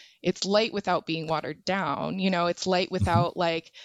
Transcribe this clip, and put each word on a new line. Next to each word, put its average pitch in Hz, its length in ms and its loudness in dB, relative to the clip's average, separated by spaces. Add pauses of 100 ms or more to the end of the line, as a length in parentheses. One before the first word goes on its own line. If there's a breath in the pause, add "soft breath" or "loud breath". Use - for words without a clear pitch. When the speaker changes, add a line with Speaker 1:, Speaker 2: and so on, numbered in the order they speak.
(220 loud breath)
Speaker 1:
it's 180 240 -2
light 208 260 2
without 185 320 -2
being 160 220 -4
watered 156 400 -4
down, 175 520 -2
you 190 120 2
know, 175 160 2
it's 175 200 -2
light 185 200 2
Speaker 2:
Mm-hmm. - 80 -6
Speaker 1:
without, 175 420 2
like, 165 340 -2 (140 loud breath)